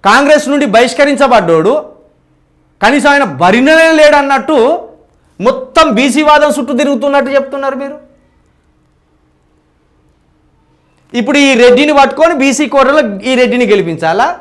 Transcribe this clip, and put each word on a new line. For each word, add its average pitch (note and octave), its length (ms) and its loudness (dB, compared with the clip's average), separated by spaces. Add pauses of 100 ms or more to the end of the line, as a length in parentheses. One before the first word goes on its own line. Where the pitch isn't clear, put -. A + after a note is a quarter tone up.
కాంగ్రెస్ C#4+ 500 2
నుండి C#4+ 140 0 (100)
బహిష్కరించబడ్డోడు, A#3+ 960 0 (1080)
కనీసం C#4+ 300 2
ఆయన C4+ 120 -2 (160)
బరిననే D#4 560 2
లేడన్నట్టు D4 580 2 (840)
మొత్తం C#4 460 -2 (120)
బీసీ C#4+ 340 0
వాదం D4 240 2
చుట్టూ C4+ 260 -6
తిరుగుతున్నట్టు C#4 560 -2
చెప్తున్నారు C4+ 460 -6
మీరు. D4 140 -14 (3250)
ఇప్పుడు C4 200 0 (100)
ఈ - 20 2 (100)
రెడ్డిని B3 380 2
పట్టుకొని D#4+ 420 0
బీసీ C#4 320 -2
కోటలో C#4 280 2 (280)
ఈ C4 100 -2
రెడ్డిని B3 320 0
గెలిపించాలా? E3+ 560 -2 (140)